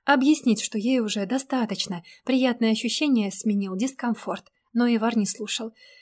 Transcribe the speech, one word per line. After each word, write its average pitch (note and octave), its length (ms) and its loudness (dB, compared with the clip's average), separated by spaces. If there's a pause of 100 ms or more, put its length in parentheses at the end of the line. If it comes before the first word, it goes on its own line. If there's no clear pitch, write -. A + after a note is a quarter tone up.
объяснить, C4+ 560 4
что - 160 -6
ей B3 220 0
уже G#3 260 -2
достаточно. A3 800 -4 (200)
Приятное B3 480 2
ощущение A3 600 0
сменил G3 440 0
дискомфорт, A#3+ 680 -4 (280)
но A#3+ 140 2
Ивар A3+ 300 2
не G#3 80 2
слушал. A3+ 480 -6 (280)